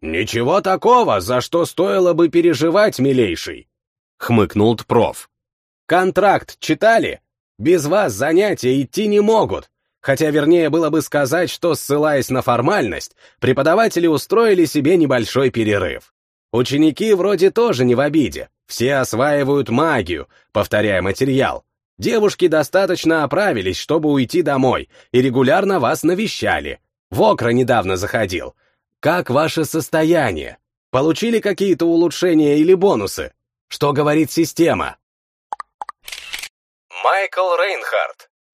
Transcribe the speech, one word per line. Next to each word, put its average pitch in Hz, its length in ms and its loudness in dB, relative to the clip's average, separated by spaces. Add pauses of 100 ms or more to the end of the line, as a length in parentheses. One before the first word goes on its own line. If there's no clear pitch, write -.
«Ничего 110 600 -2
такого, 190 600 2
за 123 200 -2
что 170 240 -2
стоило 180 480 0
бы 160 160 2
переживать, 170 680 2
милейший!» 110 680 -2 (500)
хмыкнул 110 580 2
Тпров. - 540 -2 (560)
«Контракт 185 760 0
читали? 175 640 0 (360)
Без 151 280 2
вас 165 280 0
занятия 143 680 0
идти 196 260 -4
не 208 120 2
могут. 208 500 0 (320)
Хотя 151 300 0
вернее 156 380 2
было 156 200 0
бы 156 120 0
сказать, 147 480 -2
что, 165 260 -2
ссылаясь 147 540 -2
на 127 120 -2
формальность, 120 720 -2 (240)
преподаватели 170 680 2
устроили 185 580 2
себе 147 320 0
небольшой 131 520 0
перерыв. 101 640 -4 (380)
Ученики 147 640 0
вроде 185 380 2
тоже 196 340 0
не 120 100 4
в 120 40 2
обиде, 139 500 -2 (160)
все 135 300 -2
осваивают 135 760 0
магию, 113 580 -2 (240)
повторяя 104 500 0
материал. 107 640 -2 (320)
Девушки 202 500 0
достаточно 160 760 0
оправились, 135 540 -2
чтобы 156 320 -2
уйти 143 320 0
домой, 131 480 0 (220)
и 123 100 4
регулярно 139 580 2
вас 135 240 -2
навещали. 110 760 -4 (320)
В 107 100 0
Окра 147 280 2
недавно 117 480 0
заходил. 92 580 -6 (460)
Как 170 280 -2
ваше 147 360 0
состояние? 147 920 -2 (340)
Получили 165 480 0
какие-то 190 460 0
улучшения 165 720 2
или 165 160 4
бонусы? 160 600 0 (340)
Что - 240 -2
говорит 147 400 0
система?» 143 640 -2 (2000)
Майкл 180 520 0
Рейнхард, 165 760 -4 (240)